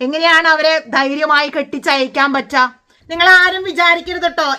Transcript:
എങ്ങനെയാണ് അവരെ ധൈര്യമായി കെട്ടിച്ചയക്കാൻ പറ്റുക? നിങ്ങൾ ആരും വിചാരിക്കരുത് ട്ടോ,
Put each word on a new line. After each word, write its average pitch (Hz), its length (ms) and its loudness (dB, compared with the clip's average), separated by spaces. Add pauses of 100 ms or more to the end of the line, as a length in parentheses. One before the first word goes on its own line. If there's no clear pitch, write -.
എങ്ങനെയാണ് 320 460 0
അവരെ 311 400 2
ധൈര്യമായി 285 600 0
കെട്ടിച്ചയക്കാൻ 277 840 -2
പറ്റുക? 254 520 -2 (240)
നിങ്ങൾ 339 200 0
ആരും 370 340 4
വിചാരിക്കരുത് 339 680 -2
ട്ടോ, 294 280 -2